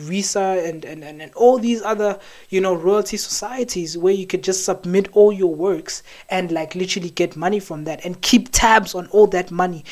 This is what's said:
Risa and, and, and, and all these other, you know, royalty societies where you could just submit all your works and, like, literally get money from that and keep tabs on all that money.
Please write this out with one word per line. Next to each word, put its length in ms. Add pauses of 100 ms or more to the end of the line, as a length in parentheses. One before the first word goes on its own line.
Risa 640
and, 160
and, 180
and, 160
and 140
all 240
these 240
other, 380 (300)
you 120
know, 140
royalty 420
societies 800
where 160
you 140
could 160
just 220
submit 480
all 180
your 240
works 480 (260)
and, 220
like, 240
literally 340
get 260
money 240
from 260
that 200
and 160
keep 300
tabs 420
on 140
all 180
that 240
money. 420